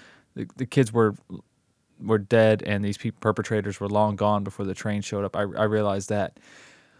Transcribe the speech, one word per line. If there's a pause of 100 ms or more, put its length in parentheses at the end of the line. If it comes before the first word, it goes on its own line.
(340)
the,
the
kids
were, (880)
were
dead,
and
these
pe-,
perpetrators
were
long
gone
before
the
train
showed
up.
I,
I
realized
that. (600)